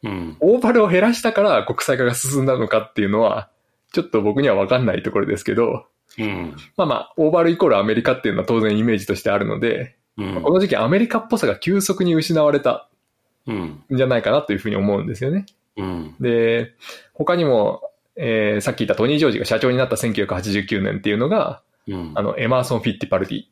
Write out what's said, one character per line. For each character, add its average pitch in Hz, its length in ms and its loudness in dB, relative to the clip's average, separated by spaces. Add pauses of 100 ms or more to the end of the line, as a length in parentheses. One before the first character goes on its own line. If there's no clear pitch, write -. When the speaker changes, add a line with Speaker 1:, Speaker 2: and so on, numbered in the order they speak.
Speaker 1:
う 113 60 -6
ん。 85 300 -8
Speaker 2:
オ 202 180 4
ー 247 40 0
バ 240 100 2
ル 233 120 6
を 202 40 4
減 180 140 4
ら 233 120 4
し - 80 -4
た 220 120 0
か 202 80 2
ら 165 240 4
国 - 160 -4
際 131 160 0
化 127 80 2
が 123 80 2
進 135 300 -2
ん - 20 0
だ 131 120 2
の 117 100 -2
か 113 120 2
っ - 140 -10
て 110 80 -2
い 101 40 2
う 98 40 0
の 107 120 2
は、 107 280 0 (440)
ち 170 60 2
ょ 170 40 -2
っ - 20 -4
と 113 160 0
僕 107 200 0
に 143 80 4
は 104 60 4
分 98 120 2
か 123 100 2
ん 127 80 2
な 107 100 2
い 95 80 -4
と - 80 -4
こ 104 80 0
ろ 98 60 0
で 101 120 -2
す - 60 -10
け 101 120 -2
ど、 - 300 0 (320)
Speaker 1:
う 113 60 -4
ん。 87 320 -6 (220)
Speaker 2:
ま - 80 2
あ - 20 -2
ま 131 80 0
あ、 - 220 -8
オ 156 120 4
ー - 20 2
バ 170 120 4
ル 170 80 4
イ 170 60 0
コ 185 100 4
ー - 20 6
ル 107 80 4
ア 101 60 2
メ 107 120 0
リ 117 80 0
カ 131 100 2
っ 127 80 -4
て 110 80 0
い - 20 0
う 95 40 -2
の 101 60 -2
は 98 60 -4
当 113 140 2
然 107 160 2
イ 110 60 0
メ 117 100 2
ー 104 40 0
ジ 98 100 -6
と 98 80 0
し - 80 -12
て - 60 0
あ 101 80 2
る 101 80 0
の 107 140 -4
で、 117 360 -4 (220)
Speaker 1:
う 107 60 -8
ん。 95 100 -6
Speaker 2:
ま 90 60 -4
あ、 - 20 -8
こ 147 120 2
の 185 60 4
時 190 100 0
期 - 60 0
ア 113 120 0
メ 180 120 2
リ 226 80 2
カ 233 120 -2
っ 233 80 -10
ぽ 226 100 -2
さ 143 100 0
が 101 100 0
急 190 240 0
速 190 220 -2
に 175 120 2
失 156 280 2
わ 147 80 4
れ 143 80 2
た - 300 -2 (580)
Speaker 1:
う 117 60 -6
ん。 - 20 -4
Speaker 2:
ん 78 360 -8
じ 131 120 2
ゃ 127 40 2
な 123 100 2
い 110 40 0
か 104 100 0
な 147 100 2
と 107 120 -4
い 98 40 -2
う - 20 -4
ふ - 80 -8
う - 20 -2
に 104 60 -2
思 101 220 0
う 101 40 -2
ん - 60 -6
で - 80 -6
す 107 80 -8
よ 135 80 -2
ね。 196 140 -2 (320)
Speaker 1:
う 101 60 -6
ん。 85 360 -8
Speaker 2:
で、 117 540 0 (400)
他 175 220 0
に 170 100 0
も、 120 360 2 (340)
え 110 420 0
ー、 101 40 -2
さ - 100 -2
っ - 40 -4
き - 40 -16
言 104 80 -2
っ - 20 -10
た - 60 2
ト 113 120 2
ニ 147 80 2
ー・ - 20 2
ジ 156 80 2
ョ 139 40 4
ー - 20 0
ジ - 80 -2
が - 60 -4
社 113 140 0
長 127 120 2
に 127 60 0
な 131 80 2
っ - 40 -10
た 110 80 0
千 113 160 -2
九 104 100 -2
百 98 120 -4
八 95 160 -4
十 98 140 0
九 101 160 -2
年 101 160 -2
っ - 20 -6
て 104 100 -2
い 104 40 2
う 104 40 0
の 127 120 0
が、 - 320 -2 (260)
Speaker 1:
う 101 80 -8
ん。 85 200 -8
Speaker 2:
あ - 60 -2
の、 104 160 -2
エ 113 100 -2
マ 127 120 2
ー 123 40 -2
ソ 127 140 -2
ン・ - 40 -2
フ 120 80 -2
ィ 101 80 -4
ッ - 20 -20
テ - 80 -6
ィ - 20 -16
パ 95 80 0
ル 95 100 -2
デ - 80 -8
ィ。 104 160 -10